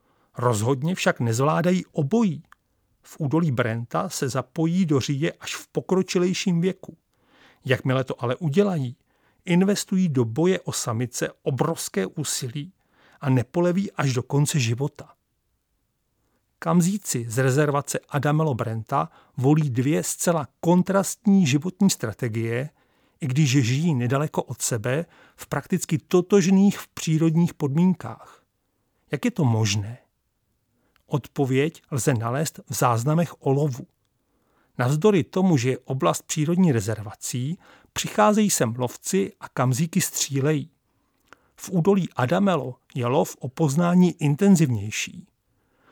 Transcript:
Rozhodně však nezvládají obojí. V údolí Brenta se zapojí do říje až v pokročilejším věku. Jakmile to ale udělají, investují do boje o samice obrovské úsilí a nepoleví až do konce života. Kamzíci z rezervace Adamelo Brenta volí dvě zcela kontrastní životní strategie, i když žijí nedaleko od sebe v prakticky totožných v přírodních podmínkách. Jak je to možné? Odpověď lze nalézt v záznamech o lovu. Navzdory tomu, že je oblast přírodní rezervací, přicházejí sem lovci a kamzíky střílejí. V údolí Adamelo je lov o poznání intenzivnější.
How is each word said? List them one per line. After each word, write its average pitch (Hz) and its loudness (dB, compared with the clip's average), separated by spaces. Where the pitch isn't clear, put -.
Rozhodně 123 0
však - -2
nezvládají 156 0
obojí. 165 0
V - -20
údolí 156 0
Brenta 120 -4
se 143 -6
zapojí 165 -2
do 143 2
říje 147 -4
až - -14
v - -14
pokročilejším 180 0
věku. - -6
Jakmile 131 0
to - -10
ale 123 -2
udělají, 160 0
investují 185 2
do 127 2
boje 160 0
o - -8
samice 123 -4
obrovské 160 -2
úsilí 143 -8
a 135 -2
nepoleví 175 0
až 139 -2
do 120 -2
konce 143 0
života. 120 -4
Kamzíci 165 0
z 113 -4
rezervace 139 0
Adamelo 147 0
Brenta 113 -4
volí 147 4
dvě 139 0
zcela 165 -4
kontrastní 185 2
životní 160 2
strategie, 117 -4
i 156 -6
když 131 2
žijí 139 2
nedaleko 135 -2
od - -10
sebe 123 -4
v - -20
prakticky - -2
totožných 190 4
v - -16
přírodních 165 0
podmínkách. 147 -2
Jak 147 -6
je 247 2
to 160 0
možné? 110 0
Odpověď 139 -2
lze 139 0
nalézt 120 -4
v - -10
záznamech 139 0
o 139 0
lovu. 139 -2
Navzdory 151 2
tomu, 185 2
že 123 2
je 123 -2
oblast 151 -2
přírodní 165 0
rezervací, 113 -4
přicházejí 214 2
sem 117 0
lovci 190 -4
a - -16
kamzíky 131 0
střílejí. 139 -2
V - -14
údolí 185 2
Adamelo 147 0
je 120 -2
lov 147 0
o 139 -8
poznání 170 2
intenzivnější. 143 0